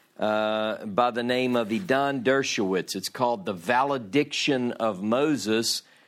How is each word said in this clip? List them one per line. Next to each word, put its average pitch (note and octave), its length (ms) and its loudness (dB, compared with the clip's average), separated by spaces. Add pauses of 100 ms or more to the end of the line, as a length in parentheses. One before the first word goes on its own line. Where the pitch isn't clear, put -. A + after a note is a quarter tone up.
(180)
uh, G#2+ 680 0
by A#2+ 260 0
the A#2+ 100 -2
name B2 320 0
of A#2 140 0
Idan C3 560 0
Dershowitz. A2 720 0
It's F#2+ 120 -6
called A#2+ 380 -2
The G#2+ 80 -2
Valediction B2 1160 0
of G#2 320 -2
Moses, A2+ 760 0 (260)